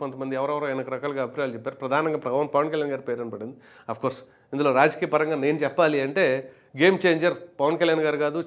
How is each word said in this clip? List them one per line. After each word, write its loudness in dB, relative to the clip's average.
కొంతమంది, -6
ఎవరెవరో -2
ఆయనకు -4
రకాలుగా -4
అభిప్రాయాలు -4
చెప్పారు. -10
ప్రధానంగా 0
పవన్, 0
పవన్ 2
కళ్యాణ్ -2
గారి -8
పేరు -4
వినపడింది. -10
Of -8
course -4
ఇందులో 2
రాజకీయ 4
పరంగా 2
నేను 2
చెప్పాలి 2
అంటే 2
గేమ్ 6
చేంజర్ 4
పవన్ 2
కళ్యాణ్ 2
గారు 0
కాదు, -2